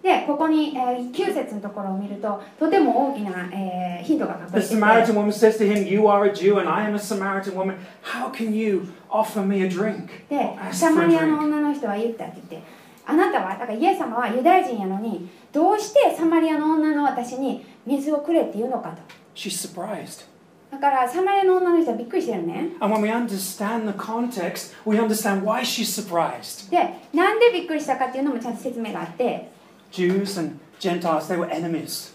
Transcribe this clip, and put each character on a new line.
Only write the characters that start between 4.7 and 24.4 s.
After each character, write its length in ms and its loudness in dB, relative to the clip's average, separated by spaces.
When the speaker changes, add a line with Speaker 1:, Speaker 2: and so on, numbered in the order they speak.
Speaker 2:
Samaritan 380 4
woman 180 2
says 260 4
to 100 4
him, 160 2
"You 180 2
are 220 6
a 80 4
Jew 280 4
and 120 0
I 160 0
am 60 -2
a 40 -2
Samaritan 580 -4
woman. 200 -2
How 260 -6
can 240 -4
you 320 0
offer 320 0
me 200 2
a 60 2
drink?" 380 -2
Speaker 1:
で、 60 -2
Speaker 2:
Ask 20 0
for 240 -4
a 80 -8
drink. 40 -10
Speaker 1:
サ 180 4
マ 140 6
リ 120 8
ア 80 2
の 140 2
女 200 0
の 140 0
人 140 -6
は 80 -2
言 160 -2
っ 20 -8
た 120 -12
っ 20 -10
て 60 -14
言 120 -14
っ 20 -20
て、 60 -20
「あ 100 -2
な 180 4
た 100 0
は、 120 -4
だ 40 -10
か 80 -6
ら 60 -6
イ 120 0
エ 120 4
ス 20 -6
様 180 -4
は 120 0
ユ 160 0
ダ 140 8
ヤ 60 2
人 140 -4
や 80 -4
の 140 -2
に、 280 -6
ど 200 4
う 80 2
し 120 -8
て 240 6
サ 80 -2
マ 140 4
リ 140 2
ア 40 0
の 180 0
女 200 2
の 80 0
私 360 -2
に 280 -4
水 280 -2
を 60 0
く 140 -2
れ 100 4
っ 20 2
て 140 -8
言 100 -2
う 20 -4
の 80 -4
か」 160 -8
と。 80 -18
Speaker 2:
She's 160 -10
surprised. 520 -10
Speaker 1:
だ 80 -12
か 120 4
ら 180 2
サ 120 -2
マ 140 2
リ 60 4
ア 40 2
の 120 6
女 140 2
の 100 6
人 100 0
は 60 -2
び 80 -6
っ 20 -12
く 80 -12
り 80 0
し 40 -4
て 100 -2
る 100 -4
ね。 220 -4
Speaker 2:
And 160 0
when 60 2
we 100 0
understand 800 -4
the 80 -6
context, 720 -6